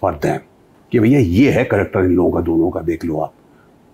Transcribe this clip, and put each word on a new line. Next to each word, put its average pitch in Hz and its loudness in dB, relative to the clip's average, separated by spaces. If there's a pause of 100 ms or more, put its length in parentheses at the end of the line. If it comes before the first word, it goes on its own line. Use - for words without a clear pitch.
for 90 -2
them, - -6 (540)
कि 123 2
भैया 127 4
ये 107 2
है 120 0
character 101 -2
इन 90 2
लोगों 87 2
का, 85 -2
दोनों 82 0
का, 90 -6
देख 82 -6
लो 80 -4
आप, - -8 (600)